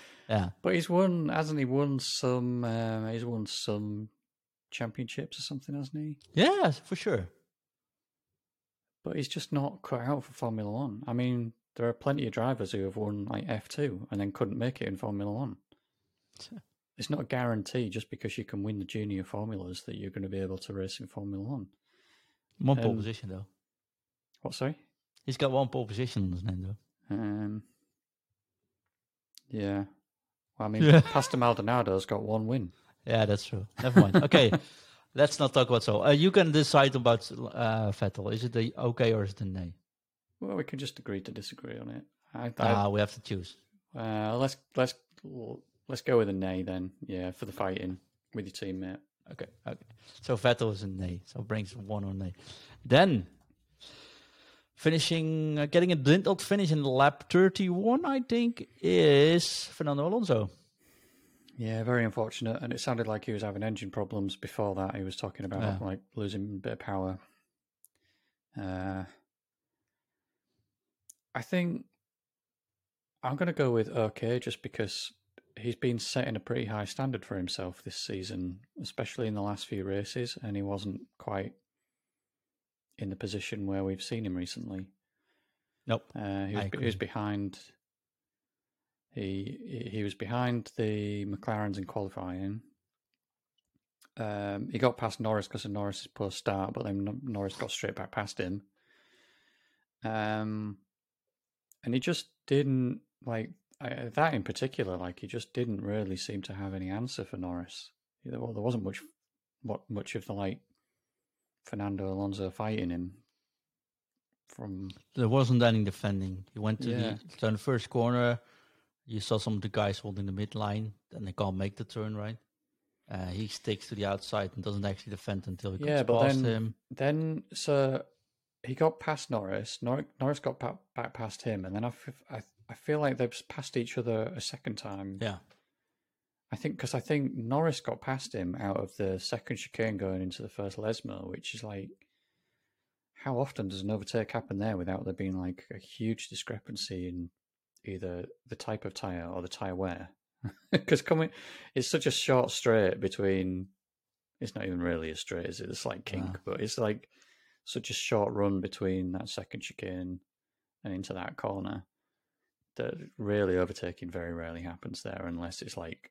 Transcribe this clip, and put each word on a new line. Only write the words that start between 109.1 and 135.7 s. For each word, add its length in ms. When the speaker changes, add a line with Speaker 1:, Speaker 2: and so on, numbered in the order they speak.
Speaker 2:
what, 180
much 240
of 120
the, 80
like, 260
Fernando 480
Alonso 380
fighting 400
him 220
from 420
Speaker 1:
There 140
wasn't 340
any 220
defending. 680
He 60
went 240
to 80
Speaker 2:
Yeah. 260
Speaker 1:
the, 80
turn 180
the 40
first 320
corner. 500
You 160
saw 180
some 180
of 40
the 80
guys 300
holding 280
the 60
midline, 600
then 140
they 80
can't 240
make 200
the 80
turn, 320
right? 220
Uh, 180
he 200
sticks 420
to 60
the 100
outside 520
and 80
doesn't 200
actually 260
defend 360
until 280
he 100
Speaker 2:
Yeah, 140
Speaker 1:
gets 100
Speaker 2:
but 140
Speaker 1:
past 200
Speaker 2:
then, 100
Speaker 1:
him. 220
Speaker 2:
then, 520
so 500
he 100
got 240
past 320
Norris. 500
Nor-, 260
Norris 200
got 180
pa-, 200
back 180
past 280
him, 220
and 120
then 80
I, 40
f-, 200
I, 120
I 60
feel 240
like 180
they've 320
passed 280
each 200
other 380
a 60
second 360
time. 460
Speaker 1:
Yeah. 140